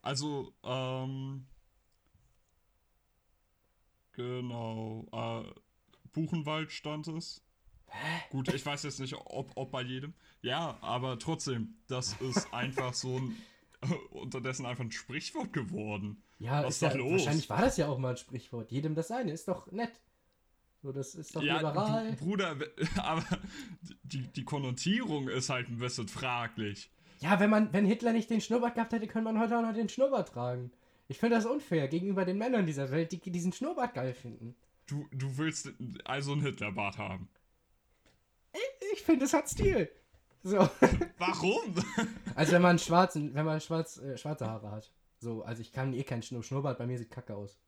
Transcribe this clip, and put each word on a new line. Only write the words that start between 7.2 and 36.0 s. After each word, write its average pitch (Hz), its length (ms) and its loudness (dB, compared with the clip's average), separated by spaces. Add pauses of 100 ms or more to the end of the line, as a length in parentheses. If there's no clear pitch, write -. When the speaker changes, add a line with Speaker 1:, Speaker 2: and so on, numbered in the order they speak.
Speaker 2:
Hä? 165 440 -6
Speaker 1:
Gut, 135 220 -2
ich 139 120 -2
weiß 143 180 -4
jetzt 139 180 -8
nicht, 135 160 -6
ob, - 400 -8
ob 131 140 -6
bei 131 120 -4
jedem. 131 300 -6 (300)
Ja, 135 380 -2
aber 123 380 -2
trotzdem, 131 580 -2 (120)
das 127 320 -2
ist 131 280 0
Speaker 2:
<laughs> - 40 -10
Speaker 1:
einfach 123 420 -2
so 127 240 -4
ein, 131 180 -4 (460)
<laughs> 139 280 -2
unterdessen 127 560 -6
einfach 123 180 -4
ein 110 80 -6
Sprichwort - 600 -6
geworden. 104 720 -4 (160)
Speaker 2:
Ja, 135 240 0
Speaker 1:
Was 127 140 0
Speaker 2:
ist - 60 0
Speaker 1:
ist - 0 -
da - 80 4
Speaker 2:
ja, - 60 0
Speaker 1:
los? 131 160 0
Speaker 2:
wahrscheinlich 156 380 2
war 107 120 2
das 262 140 4
ja 151 120 2
auch 135 100 -2
mal 127 120 0
ein 123 60 -2
Sprichwort. 120 540 -10
Jedem 147 240 -2
das 160 140 -2
seine, 226 240 -2
ist 165 160 -8
doch 180 240 -4
nett. 226 200 -2 (880)
So, 139 100 -6
das 135 240 -6
ist 160 180 -12
doch 160 80 -2
Speaker 1:
Ja, 143 140 2
Speaker 2:
liberal. 208 560 0
Speaker 1:
Bru-, 131 120 -4
Bruder, 180 360 0
we-, - 100 -6 (260)
<laughs> 190 60 0
aber 160 220 0 (800)
die, 135 240 -6
die 131 160 -6
Konnotierung 147 840 0
ist 127 220 -2
halt 123 180 -2
ein 120 100 -6
bisschen 123 300 -4
fraglich. 117 840 -4 (300)
Speaker 2:
Ja, 175 200 4
wenn 208 100 8
man, 214 220 6
wenn 202 120 6
Hitler 226 280 4
nicht 226 180 2
den 226 100 4
Schnurrbart 233 360 2
gehabt 226 160 0
hätte, 220 160 -2
könnte 220 240 0
man 220 100 4
heute 233 160 4
auch 233 40 4
noch 226 120 0
den 214 140 0
Schnurrbart 254 400 2
tragen. 123 420 -4 (380)
Ich 139 100 -8
finde 233 180 6
das 214 100 4
unfair 185 420 2
gegenüber 185 360 2
den 185 140 2
Männern 226 280 4
dieser 139 260 0
Welt, 165 180 2
die, 180 80 -4
die 180 140 -8
diesen 175 200 0
Schnurrbart 269 420 -2
geil 127 200 -2
finden. 117 400 -12 (320)
Speaker 1:
Du, 147 240 -4
du 135 280 -4
willst 156 340 -2 (320)